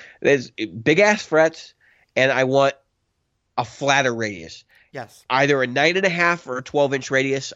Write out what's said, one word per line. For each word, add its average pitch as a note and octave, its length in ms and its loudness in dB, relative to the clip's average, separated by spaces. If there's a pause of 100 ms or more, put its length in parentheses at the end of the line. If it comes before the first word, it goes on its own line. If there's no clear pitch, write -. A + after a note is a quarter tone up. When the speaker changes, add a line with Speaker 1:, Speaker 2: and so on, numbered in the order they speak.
(200)
Speaker 1:
there's C3+ 320 0
big A#2+ 480 -2
ass G#3 260 2
frets, D#3+ 480 0 (400)
and C3 160 2
I C3 140 0
want C3+ 300 2 (840)
a A#2+ 80 -2
flatter C#3 500 0
radius. G2+ 500 -10 (280)
Speaker 2:
Yes. B2 360 -16
Speaker 1:
Either C#3 340 2
a B2+ 40 -2
nine C#3+ 300 0
and G3 100 0
a F#3 40 2
half E3+ 360 -2
or B2+ 100 -8
a C3 60 -8
twelve C#3+ 320 0
inch C3 160 -6
radius. C3+ 460 -2